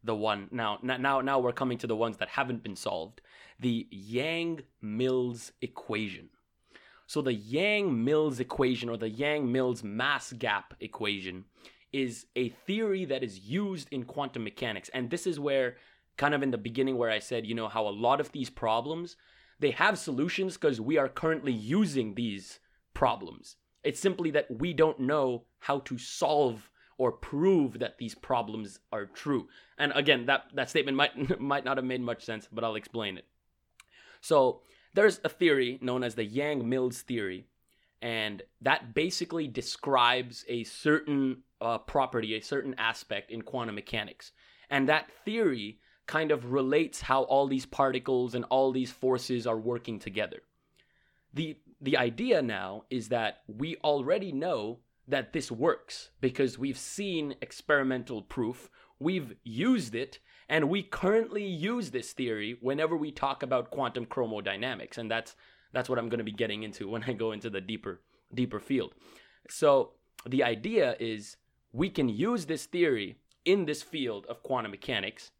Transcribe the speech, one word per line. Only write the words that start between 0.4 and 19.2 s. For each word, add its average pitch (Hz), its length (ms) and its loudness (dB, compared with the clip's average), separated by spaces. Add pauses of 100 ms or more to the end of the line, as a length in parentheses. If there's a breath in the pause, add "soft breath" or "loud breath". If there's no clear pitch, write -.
now, 110 300 -2
n-, 127 200 -2
now, 135 180 4
now 135 200 2
we're 123 120 2
coming 123 280 -2
to 123 80 -6
the 113 100 0
ones 113 200 0
that - 120 -4
haven't 127 340 -2
been 101 140 -10
solved, 92 420 -6 (400 loud breath)
the 117 320 -2
Yang-Mills 123 1600 -2 (100)
equation. 107 680 -6 (760 loud breath)
So - 160 -2
the 131 120 2
Yang-Mills 147 1040 2
equation, 123 500 0
or 117 80 -4
the 113 120 -4
Yang-Mills 127 760 0
mass 127 500 -2
gap 104 460 -2
equation, 95 680 -4 (480 loud breath)
is 127 320 -4 (100)
a 127 140 0
theory 196 560 -2
that 131 180 -2
is 98 160 -8
used 165 520 -4
in 131 120 -4
quantum 127 400 -6
mechanics. 107 500 -6
And 127 160 -2
this 170 160 -4
is 160 140 -2
where, 135 380 0 (400 soft breath)
kind 147 160 4
of 139 100 2
in 135 80 2
the 120 60 0
beginning 123 400 0
where 117 140 2
I 107 80 2
said, 113 260 -4
you 113 100 -4
know, 113 140 -2
how 110 180 0
a - 20 0
lot 117 300 4
of 151 120 -2
these 127 180 -6
problems, 135 680 -2 (440 soft breath)